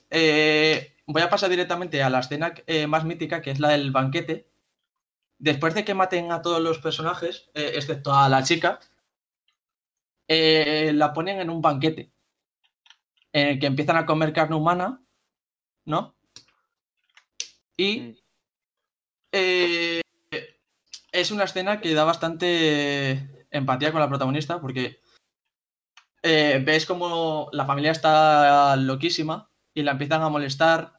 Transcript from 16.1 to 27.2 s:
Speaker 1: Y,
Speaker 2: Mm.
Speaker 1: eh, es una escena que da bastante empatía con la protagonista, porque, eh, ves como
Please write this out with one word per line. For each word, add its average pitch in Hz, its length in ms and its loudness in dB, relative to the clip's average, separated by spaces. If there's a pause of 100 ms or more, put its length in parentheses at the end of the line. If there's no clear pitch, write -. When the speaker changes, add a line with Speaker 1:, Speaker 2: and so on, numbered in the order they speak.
Speaker 1:
Y, 202 240 -2
Speaker 2:
Mm. 117 160 -18 (1160)
Speaker 1:
eh, 175 680 0 (1120)
es 175 180 0
una 208 140 0
escena 190 360 -4
que 160 140 -2
da 151 100 2
bastante 156 1500 -2
empatía 139 420 -2
con 160 80 0
la 147 80 2
protagonista, 143 520 -2
porque, 127 400 -8 (1200)
eh, 151 420 4
ves 156 200 2
como 165 680 -4